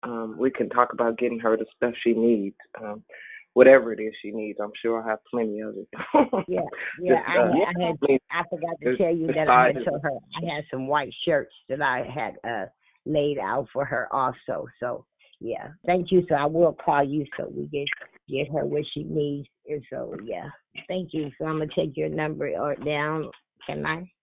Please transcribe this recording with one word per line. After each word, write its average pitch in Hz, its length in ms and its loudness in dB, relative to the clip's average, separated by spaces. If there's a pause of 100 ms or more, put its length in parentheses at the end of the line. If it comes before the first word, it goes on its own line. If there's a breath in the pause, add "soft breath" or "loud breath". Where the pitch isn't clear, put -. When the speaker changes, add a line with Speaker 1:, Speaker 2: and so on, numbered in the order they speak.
Speaker 1:
um, 113 360 -6
we 131 120 2
can 120 180 -2
talk 123 240 4
about 117 240 2
getting 120 220 0
her 113 180 4
the 113 80 -2 (100)
stuff 120 180 0 (100)
she 117 100 6
needs. 113 420 4 (260)
Um, 107 220 -10 (500 loud breath)
whatever 127 380 10
it 101 80 -6
is 110 220 -4
she 104 100 -10
needs, 107 300 -6
I'm 104 100 -6 (100)
sure 113 220 0
I 117 60 -6
have 110 100 -2 (100)
plenty 110 320 -2
of 107 160 -8
it. 101 100 -12 (260)
<laughs> - 340 0
Speaker 2:
Yeah, 180 140 -2
Speaker 1:
Just, - 400 -8
Speaker 2:
yeah. 175 120 2 (140)
I, 170 120 0
Speaker 1:
uh, 113 120 4
Speaker 2:
I 175 360 0
had, 160 320 2 (120)
I 170 180 -2
forgot 165 320 -6
to 147 100 -2
Speaker 1:
just 127 100 0
Speaker 2:
tell 170 140 2
you 160 120 -2
that 156 220 0
I 127 180 8
had - 60 2
Speaker 1:
decide 123 120 -4
Speaker 2:
shown 147 160 -2
her. 147 100 -2 (260)
I 165 180 -4
had 151 160 -6
some 131 160 -6
white 139 260 0 (120)
shirts 151 280 0 (140)
that 139 140 -4
I 131 220 0 (100)
had, 113 220 -6 (140)
uh, 104 180 -4 (380)
laid 147 340 0
out 113 340 -2
for 135 120 -2
her 120 280 -2
also. 127 540 -2 (120)
So 120 260 -8 (340 soft breath)
yeah, 107 300 -8 (160)
thank 180 260 2
you. 180 180 6
So 160 60 4
I 143 100 2
will 160 280 4
call 147 300 2
you 143 220 -2 (120)
so - 120 -6
we 143 180 -8
can 143 180 -4 (440)
get 139 240 -2
her 147 120 0
what 147 180 -2 (100)
she 147 100 -6
needs. 147 440 -4 (200)
And 143 220 -6
so - 340 -8
yeah, 101 260 -10 (380)
thank 180 260 -6
you. 147 240 -4
So 156 80 -6
I'm 156 140 -2
gonna 156 160 -2
take 160 220 -2
your 156 120 -2
number 151 480 -4
or 143 180 -2
down. 147 540 -2 (360)
Can 147 200 -6
I? 165 240 -6 (140)